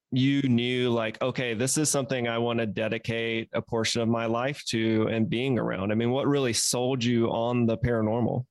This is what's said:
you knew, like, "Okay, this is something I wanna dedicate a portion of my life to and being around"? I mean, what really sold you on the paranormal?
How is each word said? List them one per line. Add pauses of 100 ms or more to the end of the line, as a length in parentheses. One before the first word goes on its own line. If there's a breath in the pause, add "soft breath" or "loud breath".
(120)
you
knew,
like,
"Okay,
this
is
something
I
wanna
dedicate
a
portion
of
my
life
to
and
being
around"?
I
mean,
what
really
sold
you
on
the
paranormal?